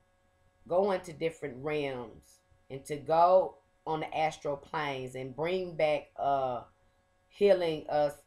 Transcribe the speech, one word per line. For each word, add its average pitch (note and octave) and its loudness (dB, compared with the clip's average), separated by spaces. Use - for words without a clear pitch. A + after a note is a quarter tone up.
go F#3+ 2
into F3+ -4
different D3 -6
realms C#3 -6
and C3+ -10
to D3+ -6
go E3 4
on D#3 -2
the - -8
astral D#3 -2
planes C3+ -6
and C3 -8
bring F3 -4
back, D3+ 0
uh, C3 0
healing F3+ 2
us, D3 2